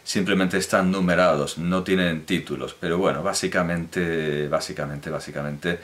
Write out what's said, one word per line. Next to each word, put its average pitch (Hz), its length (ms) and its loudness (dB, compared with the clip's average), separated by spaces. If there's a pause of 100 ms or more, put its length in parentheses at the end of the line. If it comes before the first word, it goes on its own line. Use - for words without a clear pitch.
simplemente 95 540 2
están 92 320 2
numerados, 87 680 2
no 90 240 0
tienen 87 440 0
títulos, 71 520 -4
pero 87 200 0
bueno, 76 240 2
básicamente, 85 1300 0
básicamente, 73 640 -4
básicamente 73 720 -4